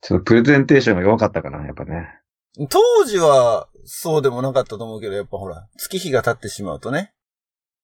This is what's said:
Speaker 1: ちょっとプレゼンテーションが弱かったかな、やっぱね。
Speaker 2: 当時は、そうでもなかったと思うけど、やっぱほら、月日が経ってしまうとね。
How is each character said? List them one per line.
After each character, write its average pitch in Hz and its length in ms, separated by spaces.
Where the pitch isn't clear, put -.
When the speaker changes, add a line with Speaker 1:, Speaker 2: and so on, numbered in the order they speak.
Speaker 1:
ち - 100
ょ 95 40
っ - 20
と 92 60
プ - 80
レ 117 100
ゼ 139 140
ン 135 100
テ 147 100
ー 131 40
シ 120 100
ョ - 20
ン 92 40
が 90 40
弱 104 160
か 110 100
っ - 40
た 80 100
か 73 80
な、 73 160
や 71 60
っ 73 40
ぱ - 100
ね。 85 340
Speaker 2:
当 440 360
時 208 120
は、 131 520
そ 156 340
う - 20
で 135 80
も 123 120
な 135 100
か 127 100
っ - 40
た 110 120
と 110 60
思 110 140
う 104 40
け 110 60
ど、 98 60
や 101 100
っ - 20
ぱ - 120
ほ 98 100
ら、 85 300
月 - 200
日 180 140
が 120 100
経 120 100
っ 113 60
て 104 120
し - 120
ま 90 140
う - 60
と 110 100
ね。 170 220